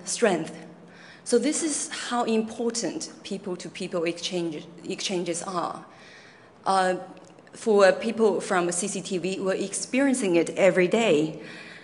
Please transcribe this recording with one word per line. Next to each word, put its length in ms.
strength. 480
So 120
this 240
is 280
how 140
important 880
people-to-people 840
exchange, 600
exchanges 560
are. 400
Uh, 300
for 400
people 480
from 320
C 160
C 140
T 160
V, 240
we're 140
experiencing 800
it 140
every 360
day. 540